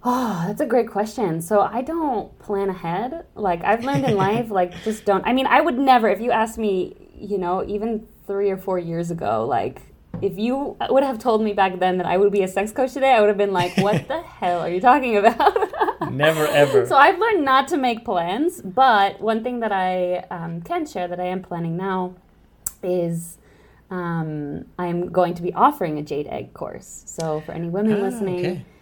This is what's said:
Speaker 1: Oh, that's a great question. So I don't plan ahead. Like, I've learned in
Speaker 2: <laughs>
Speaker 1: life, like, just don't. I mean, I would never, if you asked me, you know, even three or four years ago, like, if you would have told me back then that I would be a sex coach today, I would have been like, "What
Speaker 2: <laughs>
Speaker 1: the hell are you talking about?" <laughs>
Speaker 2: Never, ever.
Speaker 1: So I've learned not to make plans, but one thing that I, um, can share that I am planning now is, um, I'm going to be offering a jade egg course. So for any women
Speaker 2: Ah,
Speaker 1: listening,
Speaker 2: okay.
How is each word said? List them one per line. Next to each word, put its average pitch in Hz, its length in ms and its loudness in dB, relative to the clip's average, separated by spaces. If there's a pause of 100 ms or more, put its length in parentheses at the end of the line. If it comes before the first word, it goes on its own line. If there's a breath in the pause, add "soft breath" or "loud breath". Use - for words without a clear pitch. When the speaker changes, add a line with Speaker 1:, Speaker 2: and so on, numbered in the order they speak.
Speaker 1:
Oh, 240 460 -2
that's 214 120 -6
a 294 60 0
great 233 240 0
question. 196 500 -2
So 202 200 2
I 220 220 0
don't 277 580 -4
plan 196 280 -2
ahead. 190 560 -6 (120)
Like, 175 260 -2
I've 226 220 0
learned 269 220 0
in 226 100 2
Speaker 2:
<laughs> 190 120 2
Speaker 1:
life, 226 220 -2
like, 180 320 0
just 220 220 -6
don't. 190 200 2
I 226 80 0
mean, 262 140 2
I 254 140 6
would 302 180 0
never, 254 300 4
if 202 120 2
you 233 120 0
asked 220 260 0
me, 196 380 -2 (200)
you 196 220 -6
know, 180 260 -2
even 214 420 -4 (200)
three 196 240 0
or 190 60 -2
four 190 220 -2
years 170 340 -4
ago, 113 340 -2
like, 123 360 -2 (380)
if 180 180 -2
you 254 380 -2 (140)
would 262 140 4
have 262 140 -4
told 220 240 0
me 208 120 -2
back 190 240 2
then 185 200 2
that 180 80 -2
I 175 120 0
would 202 140 4
be 202 100 2
a 185 60 0
sex 202 240 -4
coach 254 200 -2
today, 269 200 4
I 226 80 6
would 208 80 6
have 208 100 2
been 202 160 2
like, 180 240 0
"What 208 300 0
Speaker 2:
<laughs> 262 40 -4
Speaker 1:
the 320 80 -4
hell 180 400 -4
are 156 80 -4
you 180 120 -2
talking 247 360 4
about?" 233 400 4 (440)
<laughs> - 120 -4
Speaker 2:
Never, 151 340 2
ever. - 380 4
Speaker 1:
So - 120 2
I've 339 220 8
learned 403 260 2
not 262 240 2
to 330 100 0
make 240 260 -2
plans, 202 560 -2
but 196 600 4
one 220 240 -2
thing 247 160 -4
that 214 120 -2
I, 185 580 -2
um, 170 320 -8
can 339 220 -4
share 180 240 -6
that 180 120 -6
I 180 40 -2
am 185 180 -4
planning 170 340 -6
now 185 400 -4 (680)
is, 170 560 -4 (520 soft breath)
um, 160 760 -6 (120)
I'm 175 320 -2
going 175 240 2
to 170 80 -10
be 175 120 -2
offering 151 440 2
a 147 40 -6
jade 147 240 -6
egg - 280 -10
course. - 520 -14
So 156 400 -6
for 175 60 -10
any 170 180 -6
women 208 300 0
Speaker 2:
Ah, - 20 -2
Speaker 1:
listening, 202 380 -4
Speaker 2:
okay. 180 240 -4 (180 soft breath)